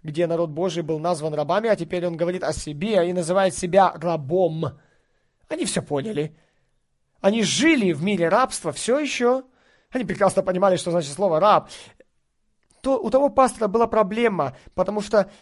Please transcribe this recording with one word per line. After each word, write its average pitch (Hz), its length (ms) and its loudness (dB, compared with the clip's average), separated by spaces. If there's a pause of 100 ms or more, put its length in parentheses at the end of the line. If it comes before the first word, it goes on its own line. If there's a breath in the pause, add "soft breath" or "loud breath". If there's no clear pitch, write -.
где 156 240 -2
народ 170 220 -2
Божий 165 340 -4
был 156 160 -4
назван 156 340 -4
рабами, 170 360 -2
а 202 80 2
теперь 170 280 -6
он 170 120 -4
говорит 180 260 -4
о 151 80 -2
себе 170 580 -2
и 180 40 -4
называет 180 420 0
себя 185 400 2
рабом. 160 840 -2 (680)
Они 320 160 -6
все - 180 -4
поняли. 151 540 -4 (840)
Они 214 220 2
жили 196 500 2
в 143 100 -6
мире 185 240 2
рабства 196 460 0
все 247 260 -2
еще. 262 440 0 (480)
Они 254 120 -4
прекрасно 190 400 2
понимали, 185 320 2
что 175 160 -2
значит 156 220 -2
слово 170 260 0
«раб». 185 300 4 (1120)
То, 269 180 2
у 226 120 -4
того 277 180 4
пастора 247 380 2
была 226 200 2
проблема, 214 680 0 (160 soft breath)
потому 202 280 -2
что 208 300 0 (100)